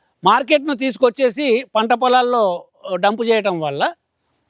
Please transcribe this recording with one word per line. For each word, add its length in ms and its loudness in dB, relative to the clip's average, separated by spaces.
మార్కెట్ను 500 2
తీసుకొచ్చేసి 920 0
పంట 180 0
పొలాల్లో 720 0
డంప్ 300 -2
చేయటం 340 0
వల్ల 340 -4